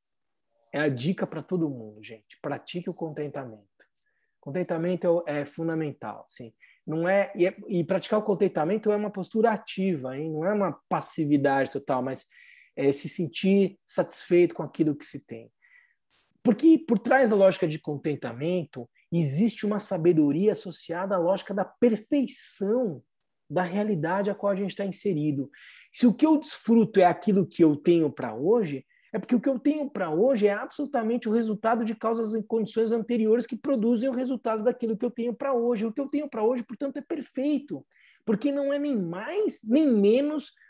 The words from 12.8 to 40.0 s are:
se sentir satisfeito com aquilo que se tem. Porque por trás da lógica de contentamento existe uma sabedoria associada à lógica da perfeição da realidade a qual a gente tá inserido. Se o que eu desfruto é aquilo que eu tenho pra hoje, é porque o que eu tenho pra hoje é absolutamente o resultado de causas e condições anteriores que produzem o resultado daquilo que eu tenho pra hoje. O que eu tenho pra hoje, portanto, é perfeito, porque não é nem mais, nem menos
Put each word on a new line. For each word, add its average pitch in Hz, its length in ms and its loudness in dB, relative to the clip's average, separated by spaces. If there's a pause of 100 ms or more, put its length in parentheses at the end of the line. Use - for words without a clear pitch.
se 143 180 -6
sentir 190 760 2
satisfeito - 720 2
com - 80 -8
aquilo 151 340 -2
que - 80 -16
se - 220 -16
tem. 117 260 -18 (880)
Porque 311 360 6
por 233 200 0
trás 262 300 4
da 214 80 2
lógica 190 320 4
de 156 100 -4
contentamento 147 1120 -6 (240)
existe 170 540 0
uma 208 120 -2
sabedoria 165 760 2
associada 180 600 -6
à 185 40 2
lógica 185 340 0
da 190 140 -2
perfeição 226 1400 -2 (480)
da 180 120 0
realidade 190 680 -2
a 196 40 -4
qual 202 180 -2
a 190 40 -2
gente 190 200 -6
tá 196 80 -6
inserido. 151 680 -2 (420)
Se - 140 2
o 220 80 6
que 302 120 0
eu 311 120 6
desfruto 220 640 2
é 180 40 8
aquilo 185 420 4
que - 180 4
eu 151 120 6
tenho 160 360 4
pra 113 220 -8
hoje, 151 500 0 (260)
é 214 80 -6
porque 190 160 -2
o 226 60 4
que - 80 -2
eu 262 100 0
tenho 294 300 -2
pra 185 220 -4
hoje 208 360 2
é 202 60 4
absolutamente 240 760 -4
o 208 40 0
resultado 226 500 0
de 220 120 -4
causas 226 400 -4
e 220 80 -4
condições 220 500 -2
anteriores 226 540 0
que 233 100 -10
produzem 240 520 0
o 269 40 -2
resultado 240 500 -4
daquilo 220 360 -2
que - 60 -4
eu 240 60 -2
tenho 240 220 -4
pra 269 220 -4
hoje. 233 320 0
O 220 60 -4
que 285 80 -6
eu 277 80 -4
tenho 294 200 -4
pra 220 160 -4
hoje, 240 180 2
portanto, 277 360 -8
é - 20 -8
perfeito, 277 840 -4 (400)
porque 226 260 0
não 277 180 -2
é 285 80 -2
nem 285 160 -2
mais, 226 720 -4
nem 277 260 4
menos 247 640 2 (180)